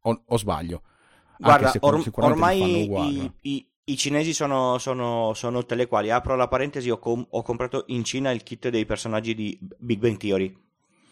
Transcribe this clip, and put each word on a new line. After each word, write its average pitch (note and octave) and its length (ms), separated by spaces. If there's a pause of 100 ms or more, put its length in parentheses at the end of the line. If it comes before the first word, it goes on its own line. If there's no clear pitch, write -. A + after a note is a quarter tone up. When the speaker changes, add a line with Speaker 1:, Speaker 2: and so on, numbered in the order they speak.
Speaker 1:
o, A#2 240
o A#2+ 120
sbaglio? E2+ 440 (480)
Anche - 140
Speaker 2:
Guarda, C#3 260
Speaker 1:
se A2+ 100
com-, C#3+ 100
Speaker 2:
orm-, D3+ 120
Speaker 1:
sicuramente D#3 520
li F#3+ 60
fanno F#3 60
Speaker 2:
ormai F3 180
Speaker 1:
uguali, D3 320
Speaker 2:
i, C3+ 80
Speaker 1:
eh. C3+ 80 (180)
Speaker 2:
i, C#3 220 (140)
i C#3 100
cinesi D3+ 380
sono, C3 440
sono, A#2+ 580
sono B2 260
tutte A#2+ 140
le A#2+ 120
quali. G#2+ 240
Apro B2 240
la B2+ 140
parentesi, C3 400
ho A2 100
com-, A#2 300
ho A2+ 140
comprato B2 440
in B2 160
Cina C3 280
il A#2 120
kit - 240
dei A2+ 180
personaggi A2 500
di G#2+ 220 (200)
Big A#2 220
Bang A2 180
Theory. F#2+ 360 (580)